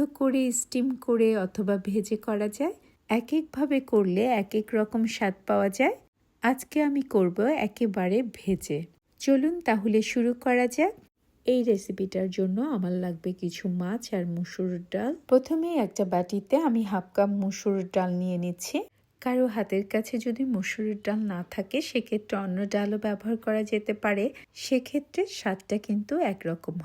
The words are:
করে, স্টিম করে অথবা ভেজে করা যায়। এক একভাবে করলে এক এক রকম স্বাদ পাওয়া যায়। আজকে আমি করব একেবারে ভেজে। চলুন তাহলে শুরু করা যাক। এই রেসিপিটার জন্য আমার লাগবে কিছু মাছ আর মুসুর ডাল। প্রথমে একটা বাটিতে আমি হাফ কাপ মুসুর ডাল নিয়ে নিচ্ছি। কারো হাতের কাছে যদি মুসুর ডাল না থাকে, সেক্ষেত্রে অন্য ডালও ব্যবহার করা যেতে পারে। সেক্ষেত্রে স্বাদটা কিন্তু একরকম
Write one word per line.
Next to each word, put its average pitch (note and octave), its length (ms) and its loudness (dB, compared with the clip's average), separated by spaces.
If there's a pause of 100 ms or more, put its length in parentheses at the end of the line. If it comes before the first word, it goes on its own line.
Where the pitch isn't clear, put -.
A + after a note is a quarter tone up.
(180)
করে, C4 240 2 (100)
স্টিম B3 340 -2 (160)
করে A3+ 260 4 (160)
অথবা G3 300 0 (100)
ভেজে G#3 320 -2 (100)
করা G#3 220 0
যায়। D4+ 260 -2 (360)
এক A#3 220 0
একভাবে D4 460 0 (120)
করলে G3 320 4 (180)
এক F#3+ 140 -4
এক G#3+ 200 -2
রকম A3 280 0 (120)
স্বাদ G3 200 0 (120)
পাওয়া G3+ 220 4 (100)
যায়। E4 160 4 (480)
আজকে C4 400 0
আমি C#4+ 260 2
করব F3+ 300 2 (300)
একেবারে G3 500 0 (140)
ভেজে। - 460 -2 (420)
চলুন C#4 340 4 (100)
তাহলে A3 380 2
শুরু A#3+ 300 0 (120)
করা B3 240 4
যাক। E4 260 0 (520)
এই B3+ 180 4
রেসিপিটার F#3+ 680 0
জন্য F#3+ 280 0 (120)
আমার F#3 240 -2 (100)
লাগবে F3 280 -4
কিছু F3+ 320 -6 (160)
মাছ G3 220 -4 (120)
আর F3+ 100 0 (120)
মুসুর F3+ 360 -4 (180)
ডাল। A3 220 -2 (140)
প্রথমে D#4+ 420 2 (100)
একটা G3+ 280 0
বাটিতে F3+ 480 -2 (140)
আমি A3+ 160 2
হাফ G3 280 -2
কাপ G3+ 180 4 (100)
মুসুর G3 360 0 (160)
ডাল F#3 220 2
নিয়ে F3+ 240 -2
নিচ্ছি। F3 380 -4 (460)
কারো B3+ 260 2
হাতের G3+ 380 -2
কাছে A3 320 -2
যদি A#3 280 -2
মুসুর G#3+ 400 -2 (160)
ডাল G#3+ 240 0
না F#3 140 -4 (100)
থাকে, - 320 -4
সেক্ষেত্রে G#3+ 560 -4
অন্য F#3+ 200 -4 (120)
ডালও G#3 280 0
ব্যবহার G#3+ 380 -2
করা G#3+ 260 -2
যেতে G#3+ 320 -2
পারে। G#3 300 0 (400)
সেক্ষেত্রে C#4+ 580 0 (160)
স্বাদটা F#3+ 400 -2
কিন্তু G#3 360 -2 (180)
একরকম E3+ 520 -6